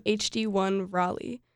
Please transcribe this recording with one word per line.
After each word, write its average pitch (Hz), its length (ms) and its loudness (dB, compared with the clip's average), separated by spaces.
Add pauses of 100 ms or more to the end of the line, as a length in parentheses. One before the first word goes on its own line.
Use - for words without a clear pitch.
H 208 260 2
D 220 160 0
one 196 440 0
Raleigh. 180 500 -2 (160)